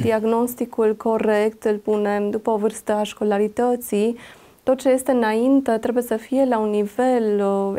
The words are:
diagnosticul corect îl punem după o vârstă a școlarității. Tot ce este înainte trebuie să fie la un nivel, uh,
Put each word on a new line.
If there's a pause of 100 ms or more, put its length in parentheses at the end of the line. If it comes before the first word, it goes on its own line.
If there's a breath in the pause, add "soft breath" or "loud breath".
diagnosticul
corect
îl
punem
după
o
vârstă
a
școlarității. (460 loud breath)
Tot
ce
este
înainte
trebuie
să
fie
la
un
nivel,
uh,